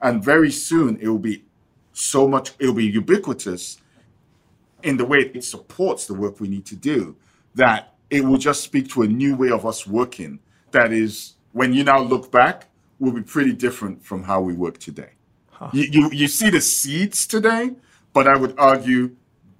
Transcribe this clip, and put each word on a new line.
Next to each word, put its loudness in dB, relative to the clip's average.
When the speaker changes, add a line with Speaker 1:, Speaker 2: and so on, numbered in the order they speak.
Speaker 1:
and 0
very 4
soon 0
it -8
will 0
be -6
so 2
much, -2
it'll 2
be 0
ubiquitous -2
in 0
the -2
way 2
it -12
supports -6
the -10
work -6
we -6
need -8
to -16
do, -4
that 0
it 2
will 4
just -2
speak -2
to -2
a 2
new 0
way 0
of 0
us -8
working -4
that 4
is, -4
when 0
you 2
now 4
look -2
back, 2
will 0
be -6
pretty 0
different -6
from -10
how -2
we -2
work -6
today. -18
Speaker 2:
Huh. -18
Speaker 1:
You, 0
you, 4
you 0
see 0
the 4
seeds -2
today, 0
but 4
I 6
would -2
argue, 4